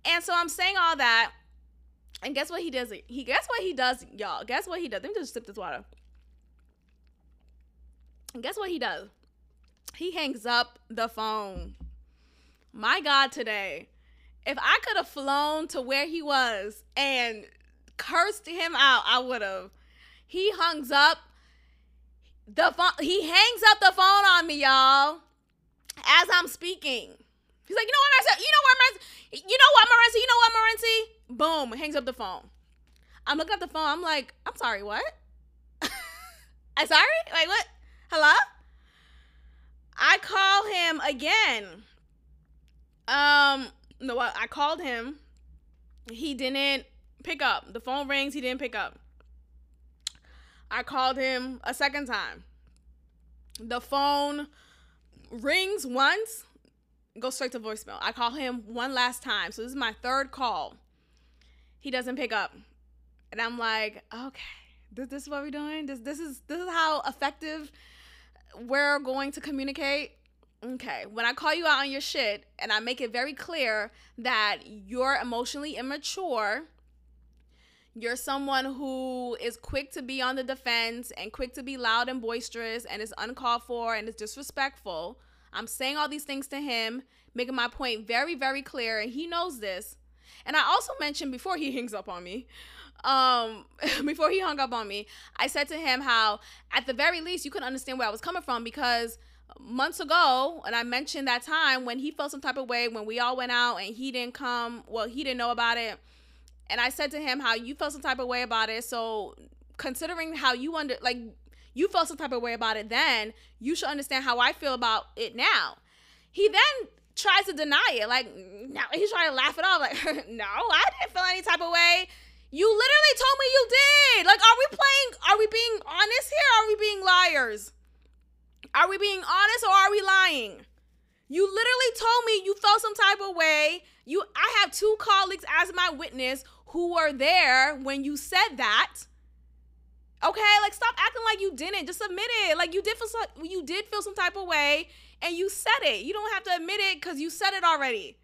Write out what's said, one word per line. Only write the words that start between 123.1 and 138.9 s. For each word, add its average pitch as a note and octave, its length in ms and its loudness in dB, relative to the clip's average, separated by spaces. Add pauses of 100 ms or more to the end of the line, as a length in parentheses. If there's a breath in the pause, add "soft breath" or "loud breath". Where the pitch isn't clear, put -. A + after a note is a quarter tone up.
told C5+ 220 4
me C#5 140 2
you C5 160 6
did. C5+ 560 8
Like, G4+ 140 10
are A4+ 180 10
we C#5 200 0
playing, C#5 420 2 (120)
are G#4 60 6
we G#4+ 100 4
being A4+ 380 -2
honest G#4 440 0
here? C#5 340 4
Are G#4+ 40 0
we G#4+ 80 2
being G#4 280 -4
liars? D#4+ 680 2 (1000)
Are E4+ 160 6
we G4 80 -4
being G4 220 -2
honest G#4 460 2
or F#4+ 60 4
are G4 200 8
we G#4 100 2
lying? F#4 640 2 (640)
You E4+ 140 2
literally A#4 540 2
told A#4 280 4
me A4 200 2
you G4 100 0
felt G#4 260 4
some G#4 140 -4
type G4+ 260 4
of G4 140 -6
way. D#4+ 480 2 (220 soft breath)
You, D#4 180 -2 (120)
I A4 260 2
have F#4 100 2
two G#4+ 280 2
colleagues G4 440 2 (160)
as F4 140 0
my F4+ 160 2
witness C4 540 -6 (240 soft breath)
who F4 260 -2
were D#4+ 180 2
there C#4 640 4
when C4+ 280 -6
you D4 140 -4
said F#4 380 0
that. A#3 380 2 (1300)